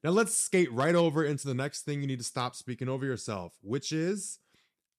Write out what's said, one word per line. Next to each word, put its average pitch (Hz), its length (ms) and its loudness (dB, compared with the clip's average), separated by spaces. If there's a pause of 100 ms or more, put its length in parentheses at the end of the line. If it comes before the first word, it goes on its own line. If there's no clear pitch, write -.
Now 156 80 0
let's 220 240 4
skate 175 380 2
right 143 220 4
over 165 300 4
into 143 220 -2
the 135 80 -2
next 135 280 -4
thing 143 180 -4
you 139 60 -4
need 131 120 -2
to 120 60 -10
stop 123 320 -4
speaking 123 320 -6
over 131 160 -4
yourself, 104 560 -6
which 131 320 -4
is, 175 460 -2 (600)